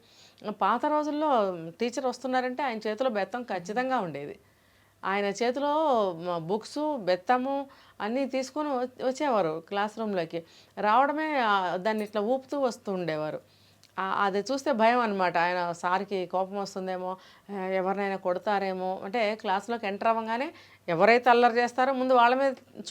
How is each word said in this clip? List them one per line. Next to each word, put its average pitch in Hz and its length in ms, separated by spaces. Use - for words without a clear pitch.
పాత 214 380
రోజుల్లో 294 720
టీచర్ 240 260
వస్తున్నారంటే 254 560
ఆయన 240 240
చేతిలో 220 240
బెత్తం 208 320
ఖచ్చితంగా 233 580
ఉండేది. 147 380
ఆయన 202 200
చేతిలో 247 880
మ-, 170 260
బుక్స్, 214 580
బెత్తము 254 680
అన్నీ 240 240
తీసుకొని 262 440
వ-, 254 200
వచ్చేవారు 220 640
క్లాస్ 208 300
రూమ్లోకి. 170 460
రావడమే, 277 600
ఆ, 196 380
దాన్ని 214 280
ఇట్లా 208 180
ఊపుతూ 262 380
వస్తూ 233 320
ఉండేవారు. 156 480
ఆ, 190 260
అది 196 140
చూస్తే 269 340
భయం 233 280
అనమాట. 190 380
ఆయన 175 340
సార్కి 190 540
కోపం 190 300
వస్తుందేమో, 185 600
ఆ, 202 40
ఎవరినైనా 190 640
కొడతారేమో. 185 880
అంటే 208 300
క్లాస్లోకి 214 520
ఎంటర్ 202 220
అవ్వగానే 226 440
ఎవరైతే 226 420
అల్లరి 240 260
చేస్తారో 240 360
ముందు 254 200
వాళ్ళ 240 220
మీద 269 180